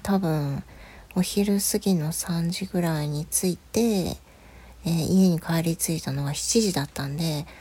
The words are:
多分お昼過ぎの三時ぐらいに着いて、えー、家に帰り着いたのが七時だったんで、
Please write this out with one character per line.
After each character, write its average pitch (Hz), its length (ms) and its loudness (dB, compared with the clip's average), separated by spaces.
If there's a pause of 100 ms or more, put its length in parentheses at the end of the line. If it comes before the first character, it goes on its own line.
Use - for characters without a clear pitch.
多 196 160 0
分 151 440 -2 (520)
お 185 80 2
昼 202 360 2
過 208 200 0
ぎ 196 160 2
の 156 180 0
三 170 380 -2
時 190 160 -4
ぐ 185 140 -2
ら 160 220 0
い 147 60 -2
に 147 180 -4
着 - 240 0
い 170 60 -4
て、 - 240 -2
え - 1080 -4
ー、 - 20 2
家 180 380 6
に 165 120 4
帰 165 240 0
り 165 120 0
着 165 200 -2
い 160 40 -4
た 139 120 -4
の 139 100 -2
が 143 100 -2
七 - 300 2
時 196 100 2
だ 139 120 0
っ 143 40 -8
た 143 180 -6
ん 143 100 -6
で、 156 280 -2 (160)